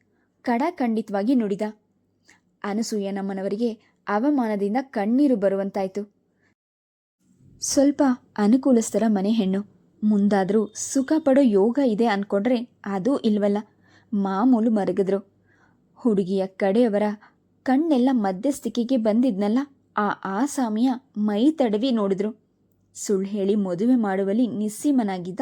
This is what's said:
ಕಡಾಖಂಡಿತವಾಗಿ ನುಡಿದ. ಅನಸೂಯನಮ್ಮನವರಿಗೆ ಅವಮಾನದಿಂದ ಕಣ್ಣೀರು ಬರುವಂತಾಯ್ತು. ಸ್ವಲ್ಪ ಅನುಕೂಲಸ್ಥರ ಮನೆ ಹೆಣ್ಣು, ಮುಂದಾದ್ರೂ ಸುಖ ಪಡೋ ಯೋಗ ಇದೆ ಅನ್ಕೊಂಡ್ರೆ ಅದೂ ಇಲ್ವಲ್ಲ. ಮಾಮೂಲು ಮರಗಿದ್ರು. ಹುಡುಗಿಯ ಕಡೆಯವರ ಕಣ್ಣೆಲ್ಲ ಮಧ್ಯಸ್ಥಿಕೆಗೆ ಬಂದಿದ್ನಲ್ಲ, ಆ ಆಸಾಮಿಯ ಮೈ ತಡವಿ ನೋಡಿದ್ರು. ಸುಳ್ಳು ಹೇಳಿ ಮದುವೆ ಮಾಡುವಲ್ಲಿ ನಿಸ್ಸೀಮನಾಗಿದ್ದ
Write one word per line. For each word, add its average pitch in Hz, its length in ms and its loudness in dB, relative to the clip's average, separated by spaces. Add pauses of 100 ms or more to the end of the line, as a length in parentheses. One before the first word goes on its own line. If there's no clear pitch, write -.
(420)
ಕಡಾಖಂಡಿತವಾಗಿ 233 960 -2
ನುಡಿದ. 208 260 -2 (1000)
ಅನಸೂಯನಮ್ಮನವರಿಗೆ 202 1120 -4 (340)
ಅವಮಾನದಿಂದ 214 720 0
ಕಣ್ಣೀರು 262 540 2
ಬರುವಂತಾಯ್ತು. 196 800 -2 (1500)
ಸ್ವಲ್ಪ 285 420 2 (340)
ಅನುಕೂಲಸ್ಥರ 220 720 2
ಮನೆ 202 220 0
ಹೆಣ್ಣು, 202 360 0 (380)
ಮುಂದಾದ್ರೂ 202 720 2
ಸುಖ - 440 -4
ಪಡೋ 277 220 4
ಯೋಗ 233 440 2
ಇದೆ 220 200 2
ಅನ್ಕೊಂಡ್ರೆ 208 640 -2 (160)
ಅದೂ 196 320 -2
ಇಲ್ವಲ್ಲ. 208 400 0 (560)
ಮಾಮೂಲು 214 580 2
ಮರಗಿದ್ರು. 190 640 -2 (600)
ಹುಡುಗಿಯ 190 520 0
ಕಡೆಯವರ 208 560 0 (600)
ಕಣ್ಣೆಲ್ಲ 269 480 2
ಮಧ್ಯಸ್ಥಿಕೆಗೆ 240 840 -2
ಬಂದಿದ್ನಲ್ಲ, 220 600 0 (380)
ಆ 208 120 0 (140)
ಆಸಾಮಿಯ 233 680 -2 (260)
ಮೈ 208 340 2
ತಡವಿ 254 400 0
ನೋಡಿದ್ರು. 202 500 -2 (520)
ಸುಳ್ಳು 196 340 -4
ಹೇಳಿ 196 280 -2
ಮದುವೆ 202 400 0
ಮಾಡುವಲ್ಲಿ 202 520 0
ನಿಸ್ಸೀಮನಾಗಿದ್ದ 208 960 -4